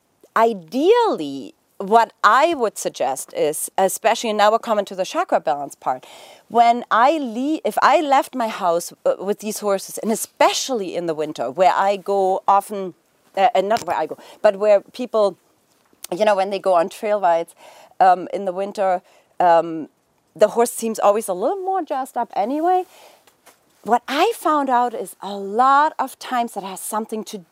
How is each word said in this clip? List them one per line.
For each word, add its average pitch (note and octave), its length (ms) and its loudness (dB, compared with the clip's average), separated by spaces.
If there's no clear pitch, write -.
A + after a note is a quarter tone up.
ideally, A3 1160 0
what A3 320 2
I C4+ 320 4
would A#3 220 -2
suggest C#3 560 -6
is, - 460 -2
especially G#3 560 0
now G#3+ 160 4
we're A3 80 4
coming G#3 260 -2
to G3 100 -14
the F#3 120 -4
chakra D4+ 340 -2
balance C#3+ 340 -4
part, C3+ 320 -6
when A#3 420 2
I A#3+ 220 4
le-, C#4 520 -4
if G#3 160 -4
I D4 220 4
left C#4 320 0
my A#3 140 -4
house, F3 440 -2
uh, F#3 120 2
with G3+ 200 -4
these G#3 220 -8
horses, G3 360 -4
and G#3+ 160 -4
especially A#3+ 840 0
in F3 120 -6
the E3 80 -2
winter, D3 360 -6
where E3+ 220 4
I G3 240 0
go F#3+ 500 -2
often, G3 460 0
uh, F#3+ 200 4
and F#3+ 140 2
not G#3+ 180 -2
where E3+ 100 -4
I D#3+ 80 -2
go, D3+ 140 -10
but G#3 140 4
where G3+ 260 2
people, G#3+ 560 -2
you F#3+ 140 0
know, G#3 100 4
when F#3+ 140 -2
they G3 80 -4
go F#3 160 2
on F3 160 2
trail G#3 280 -4
rides, E3+ 360 0
um, F3+ 360 4
in G3 100 -6
the F#3 80 -2
winter, F#3+ 480 -2
um, E3 500 2
the G#3 120 4
horse A#3 220 0
seems A3+ 280 -6
always G#3 300 2
a F#3+ 60 -4
little E4+ 300 -4
more F#4+ 180 -2
jazzed C4+ 340 -8
up A#3 200 -4
anyway. D#4 480 0
What A3+ 240 0
I F4 300 0
found D4 320 0
out B3 240 0
is F#3+ 300 -10
a G3 120 -8
lot C4 640 2
of C4 200 -6
times A#3+ 360 -4
it G3 80 -10
has F#3+ 200 -12
something A3 420 -6
to F#3 260 -14